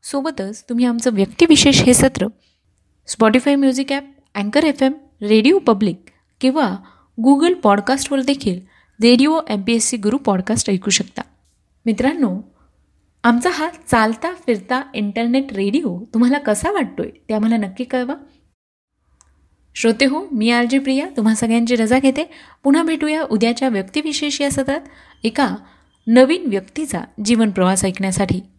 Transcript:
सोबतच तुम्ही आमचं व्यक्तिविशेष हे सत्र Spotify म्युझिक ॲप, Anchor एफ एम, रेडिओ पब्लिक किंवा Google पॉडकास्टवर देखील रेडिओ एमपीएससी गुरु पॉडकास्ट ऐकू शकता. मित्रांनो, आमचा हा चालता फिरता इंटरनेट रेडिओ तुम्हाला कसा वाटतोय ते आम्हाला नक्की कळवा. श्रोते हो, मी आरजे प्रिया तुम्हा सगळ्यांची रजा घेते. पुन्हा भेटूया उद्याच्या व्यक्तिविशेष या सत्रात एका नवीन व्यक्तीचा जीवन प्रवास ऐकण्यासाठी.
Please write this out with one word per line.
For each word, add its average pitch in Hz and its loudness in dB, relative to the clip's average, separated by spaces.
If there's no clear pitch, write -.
सोबतच 269 -8
तुम्ही 240 0
आमचं 240 0
व्यक्तिविशेष 277 4
हे 247 4
सत्र 262 2
Spotify 247 4
म्युझिक 269 0
ॲप, 277 -4
Anchor 208 0
एफ 285 0
एम, 269 2
रेडिओ 220 4
पब्लिक 202 0
किंवा 262 0
Google 277 4
पॉडकास्टवर 262 0
देखील 247 -2
रेडिओ 262 4
एमपीएससी 226 -2
गुरु 208 -2
पॉडकास्ट 208 -2
ऐकू 190 -2
शकता. - -4
मित्रांनो, 226 -2
आमचा 240 2
हा 320 -4
चालता 226 0
फिरता 254 -4
इंटरनेट 233 -4
रेडिओ 196 -2
तुम्हाला 247 2
कसा 277 -2
वाटतोय 330 -4
ते 220 -4
आम्हाला 220 0
नक्की 202 -6
कळवा. 247 -6
श्रोते 226 0
हो, 302 -2
मी 226 -2
आरजे 240 0
प्रिया 269 -2
तुम्हा 220 2
सगळ्यांची 233 0
रजा 226 2
घेते. 269 0
पुन्हा 285 4
भेटूया 311 -2
उद्याच्या 233 -2
व्यक्तिविशेष 294 -4
या 277 -2
सत्रात 277 -4
एका 226 -2
नवीन 262 4
व्यक्तीचा 196 -6
जीवन 220 2
प्रवास 185 0
ऐकण्यासाठी. 190 -2